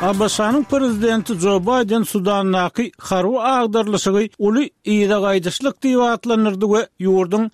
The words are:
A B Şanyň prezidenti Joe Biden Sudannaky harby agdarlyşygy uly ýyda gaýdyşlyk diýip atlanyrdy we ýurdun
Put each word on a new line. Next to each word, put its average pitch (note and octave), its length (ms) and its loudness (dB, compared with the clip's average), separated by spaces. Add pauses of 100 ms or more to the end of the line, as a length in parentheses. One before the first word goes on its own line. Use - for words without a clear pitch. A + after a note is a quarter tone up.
A G3 160 0
B G#3+ 100 2
Şanyň A#3 340 0
prezidenti A3+ 760 0
Joe F#3+ 220 2
Biden A3+ 420 0
Sudannaky F#3+ 960 -2
harby F#3+ 400 -2
agdarlyşygy G#3+ 1000 0
uly A3 320 0 (160)
ýyda G#3 400 2
gaýdyşlyk G3 580 -2
diýip B3+ 280 2
atlanyrdy A3 640 0
we A3 80 2 (180)
ýurdun F#3+ 540 0